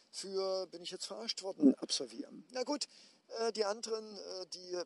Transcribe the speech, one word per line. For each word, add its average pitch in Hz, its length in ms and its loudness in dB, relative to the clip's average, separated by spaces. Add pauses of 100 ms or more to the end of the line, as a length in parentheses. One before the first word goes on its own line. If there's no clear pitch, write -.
(120)
für, 190 560 0
„Bin 170 140 -10
ich 170 100 -6
jetzt - 140 -6
verarscht 220 360 -6
worden?“, 156 380 8
absolvieren. - 720 -4
Na 254 100 -2
gut, 285 240 0 (540)
äh, 226 120 2
die 214 120 0
anderen, 220 520 -2
äh, 185 380 -8
die 180 320 -4